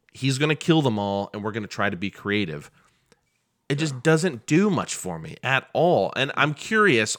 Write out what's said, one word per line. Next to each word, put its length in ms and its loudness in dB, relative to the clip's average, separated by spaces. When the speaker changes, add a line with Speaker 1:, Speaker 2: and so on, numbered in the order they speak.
Speaker 1:
he's 240 -2
gonna 200 0
kill 260 2
them 160 0
all, 340 -2
and 100 -8
we're 100 -6
gonna 160 -6
try 200 -2
to 80 -4
be 140 -4
creative. 600 -4
It 60 -2
just 180 -2
Speaker 2:
Yeah. 80 -10
Speaker 1:
doesn't 440 2
do 220 4
much 260 -2
for 240 -8
me 240 -14
at 300 -2
all. 440 2
And 200 -2
I'm 160 2
curious, 680 2